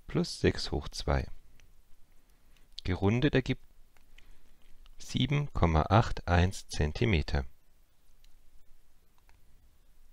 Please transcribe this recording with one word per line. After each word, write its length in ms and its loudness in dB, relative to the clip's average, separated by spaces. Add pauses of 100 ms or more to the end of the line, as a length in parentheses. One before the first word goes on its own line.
plus 320 -2
sechs 320 2
hoch 180 -4
zwei. 380 0 (1600)
Gerundet 500 2
ergibt 300 0 (1300)
sieben 560 -2
Komma 360 4
acht 400 4
eins 400 4
Zentimeter. 760 2 (2750)